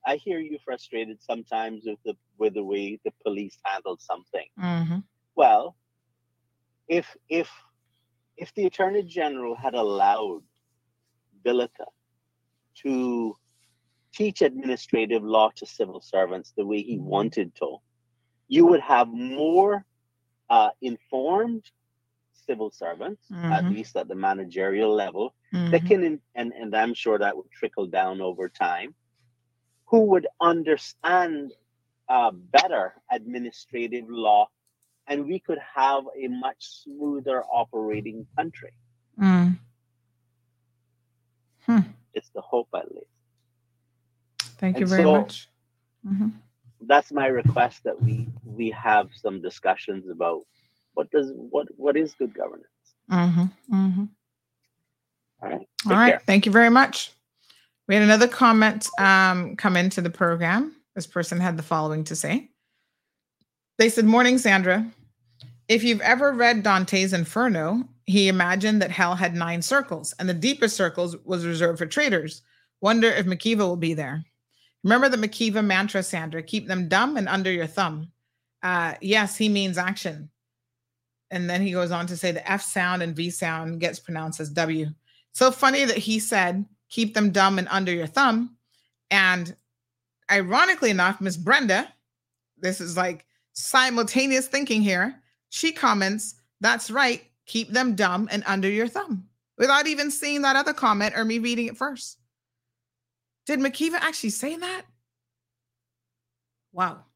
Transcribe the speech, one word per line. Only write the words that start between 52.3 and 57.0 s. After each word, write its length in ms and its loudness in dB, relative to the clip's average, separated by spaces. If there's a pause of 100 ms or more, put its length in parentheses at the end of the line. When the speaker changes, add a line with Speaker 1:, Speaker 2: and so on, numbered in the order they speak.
Speaker 1:
governance. 340 -10 (440)
Speaker 2:
Mm-hmm. 640 0
Mm-hmm. 280 0 (1400)
Speaker 1:
All 80 -12
right. 40 -6
Speaker 2:
All 60 -8 (240)
Speaker 1:
Take 80 2
Speaker 2:
right. 200 8
Speaker 1:
care. 140 2
Speaker 2:
Thank 200 6
you 60 2
very 180 8
much. 420 4 (760)